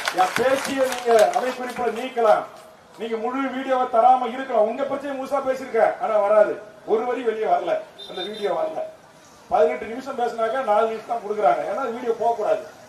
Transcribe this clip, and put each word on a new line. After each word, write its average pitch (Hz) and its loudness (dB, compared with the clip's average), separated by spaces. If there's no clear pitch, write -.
என் 247 2
பேச்சியை 269 0
நீங்க 233 4
அவை 247 0
குறிப்பிட 240 -4
நீக்கலாம், 220 2
நீங்க 226 -6
முழு 254 -4
வீடியோவை 254 -2
தராம 247 6
இருக்கலாம். 240 0
உங்க 254 -4
பிரச்சனை 277 -4
முழுசா 262 -4
பேசியிருக்கேன், 254 0
ஆனா 214 0
வராது, 202 4
ஒரு 226 0
வரி 247 -2
வெளியே 220 -2
வரல, 185 0
அந்த 180 -10
வீடியோ 202 -4
வரல. 160 -4
பதினெட்டு 214 2
நிமிஷம் 240 -8
பேசினாக்கா 233 -2
நாலு 214 2
நிமிஷம் 226 -8
தான் 196 -6
கொடுக்குறாங்க, 196 2
ஏன்னா 226 -4
வீடியோ 233 -4
போகக்கூடாது. 233 0